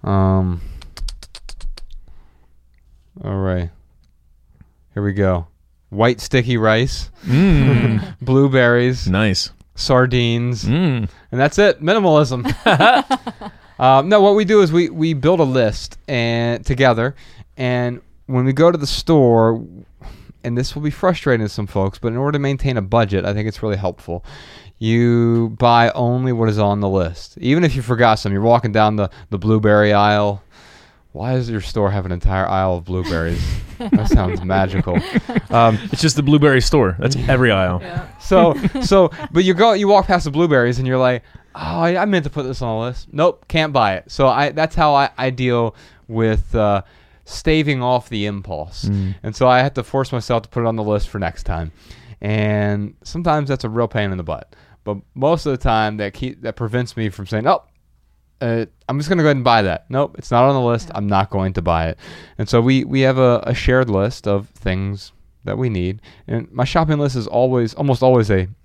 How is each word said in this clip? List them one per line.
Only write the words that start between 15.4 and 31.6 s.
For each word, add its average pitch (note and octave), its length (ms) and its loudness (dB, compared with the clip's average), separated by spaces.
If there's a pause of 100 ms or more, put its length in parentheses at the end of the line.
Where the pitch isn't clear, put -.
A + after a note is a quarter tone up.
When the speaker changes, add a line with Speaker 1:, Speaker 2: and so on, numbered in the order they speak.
Speaker 1:
a E3 60 4
list B2+ 520 -2 (120)
and, A#2 560 -2
together, B2+ 500 2 (400)
and B2 460 -4 (240)
when B2+ 180 0
we C3 80 0
go D3+ 180 6
to F3 80 0
the C#3+ 80 -6
store, A#2 800 2 (800)
and A#2+ 140 -4
this C3 180 -4
will D3 60 -10
be D3+ 100 -4
frustrating C#3+ 540 0
to G#2 40 -2
some G#2+ 160 -6
folks, F#2+ 320 -2
but A#2+ 120 -4
in A#2 80 -6
order C#3+ 160 -2
to C#3+ 60 0
maintain C#3 360 -2
a A2+ 60 -2
budget, G2+ 420 0
I G2 100 -2
think G#2+ 140 -4
it's - 160 -8
really G#2+ 140 -2
helpful. F2 480 -6 (540)
You A#2 760 2
buy A#2 340 4
only B2+ 420 -2
what A2+ 160 0
is G#2 100 -2
on G#2 220 2
the G2+ 80 0
list. F2+ 480 -4
Even D3+ 260 2
if D3 100 2
you C3 80 -4
forgot A#2 340 2
some, G2+ 180 -4
you're G2 80 -2
walking A2+ 320 2
down G#2+ 240 2
the, G2+ 120 0 (200)
the G#2 80 -6
blueberry G#2 560 4
aisle. G#2 500 2 (680)
Why A2+ 220 -4
does B2 140 -4
your A2 120 -4